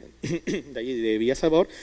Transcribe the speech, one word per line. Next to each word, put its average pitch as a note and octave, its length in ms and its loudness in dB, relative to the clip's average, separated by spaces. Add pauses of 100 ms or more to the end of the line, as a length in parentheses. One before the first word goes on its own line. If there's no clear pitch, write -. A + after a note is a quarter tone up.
(100)
<clears throat> - 120 -16
de C#3+ 580 -6
allí, B2 200 -4
de A2 180 2
Villa A#2 160 2
Sabor, D#3+ 340 4 (140)